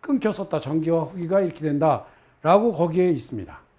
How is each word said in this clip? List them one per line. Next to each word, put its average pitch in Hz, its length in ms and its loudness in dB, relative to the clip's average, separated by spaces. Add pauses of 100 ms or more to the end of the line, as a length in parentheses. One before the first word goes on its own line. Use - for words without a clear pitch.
끊겼었다. 202 600 -2
전기와 160 440 -2
후기가 180 360 -2
이렇게 175 200 -4
된다라고 156 1120 0
거기에 175 380 2
있습니다. 117 480 -6 (200)